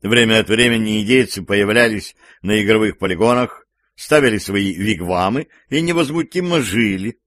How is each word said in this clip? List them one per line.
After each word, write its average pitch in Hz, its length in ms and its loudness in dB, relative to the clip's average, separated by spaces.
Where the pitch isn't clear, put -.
Время 110 380 2
от - 80 -2
времени 110 520 0
индейцы 110 420 0
появлялись 104 720 0
на 104 200 0
игровых 107 360 0
полигонах, 110 680 -2
ставили 135 420 2
свои 98 380 -2
вигвамы 92 760 -2
и 143 100 0
невозмутимо 170 800 -2
жили 104 680 -2